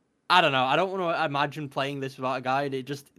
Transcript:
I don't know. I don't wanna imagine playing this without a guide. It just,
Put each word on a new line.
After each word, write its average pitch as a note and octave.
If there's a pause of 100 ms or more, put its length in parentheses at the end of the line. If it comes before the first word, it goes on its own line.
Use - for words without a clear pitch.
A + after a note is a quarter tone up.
(300)
I F3+
don't D#3
know. C3
I C3
don't F#3
wanna E3+
imagine C#3+
playing C#3
this C3
without C3
a C3
guide. C3+
It C3+
just, C#3